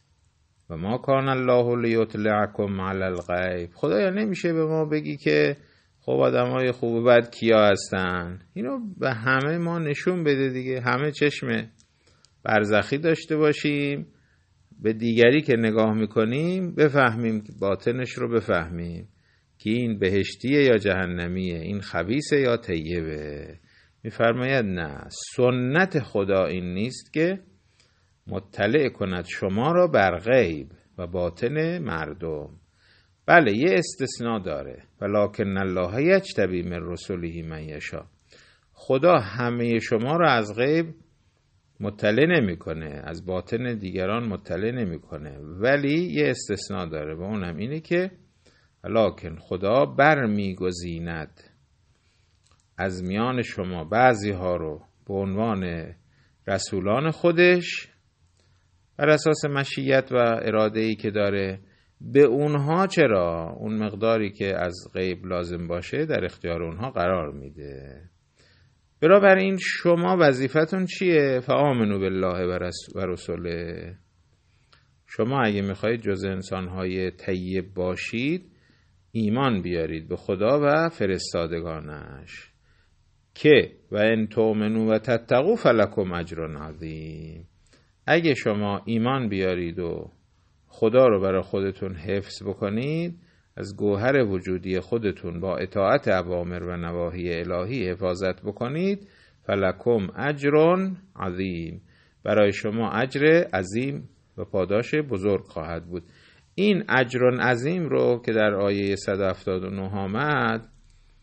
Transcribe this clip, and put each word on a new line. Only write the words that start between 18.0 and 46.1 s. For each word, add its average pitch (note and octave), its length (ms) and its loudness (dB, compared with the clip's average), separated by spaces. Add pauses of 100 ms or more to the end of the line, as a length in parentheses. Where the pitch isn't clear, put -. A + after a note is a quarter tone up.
رو B2 180 -4
بفهمیم F2 800 -2 (500)
که - 120 -6
این A2+ 300 -2
بهشتیه G2+ 640 2
یا A#2+ 140 6
جهنمیه، F2+ 840 -2
این G2 220 -6
خبیثه B2 580 -2
یا B2 180 2
طیبه. D#2 1040 -6 (440)
می‌فرماید A#2+ 600 0
نه، D#2+ 400 -6 (300)
سنت B2+ 640 2
خدا G2 460 0
این F2+ 280 -4
نیست G#2+ 400 -6
که F3+ 260 0 (880)
مطلع A2 640 0
کند F2+ 360 -4
شما A2 460 -2
را F3+ 160 4
بر G2 300 4
غیب F2+ 500 2 (300)
و F2+ 100 -8
باطن C#3 720 -4
مردم. D#2 720 -8 (760)
بله، D3 320 6
یه F3 160 2
استثناء A#2+ 640 -2
داره، C2+ 440 -8 (180)
«ولکن G2+ 560 0
الله F#2+ 460 -2
یجتبی A#2 580 2
من F2 180 -6 (100)
رسله E2+ 540 -8
من D#2+ 200 -10
یشاء.» D#2 420 -12 (680)
خدا D3 460 4
همهٔ A#2 600 -2
شما B2 380 0
را E3 140 4
از G#2 240 0
غیب D3+ 300 2 (920)
مطلع G#2 460 2
نمی‌کنه، E2 800 -2
از E2+ 220 -10
باطن A2+ 520 -4
دیگران G2 500 -4
مطلع F#2+ 440 -4
نمی‌کنه، D#2 680 -8
ولی C#3 720 0